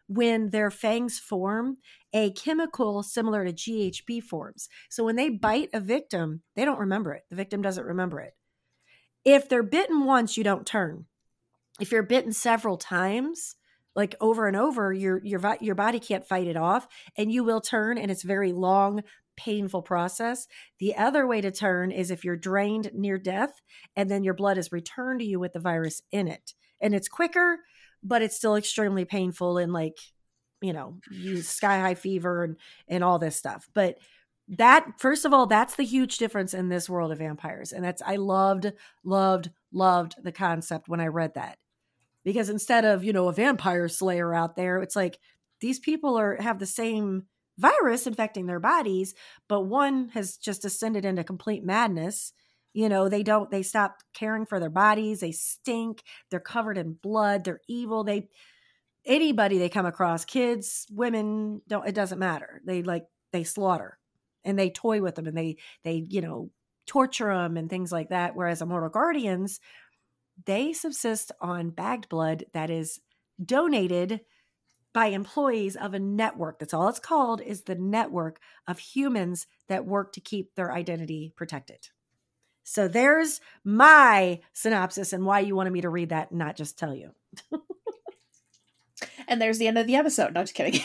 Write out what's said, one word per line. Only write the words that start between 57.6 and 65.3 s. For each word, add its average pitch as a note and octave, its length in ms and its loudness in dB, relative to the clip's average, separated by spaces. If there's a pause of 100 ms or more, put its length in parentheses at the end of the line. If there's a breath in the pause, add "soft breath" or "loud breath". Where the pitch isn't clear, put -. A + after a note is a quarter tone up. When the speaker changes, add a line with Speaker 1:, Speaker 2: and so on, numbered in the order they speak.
Speaker 1:
evil. A3+ 360 -4
They, G#3 240 -2 (760 soft breath)
anybody A3+ 540 4
they F3+ 100 2
come F3+ 180 0
across, E3+ 380 0
kids, - 640 -2
women, G#3+ 800 -2
don't, G#3 200 -4
it G3 60 -4
doesn't F#3+ 240 -2
matter. F3+ 460 -4
They, F3+ 180 -2
like, E3+ 240 -4 (260)
they F3 120 -2
slaughter E3+ 540 -2 (460)
and G3 140 0
they F#3+ 120 2
toy A3 320 0
with F3 140 -2
them E3 100 -8
and D#3+ 100 -6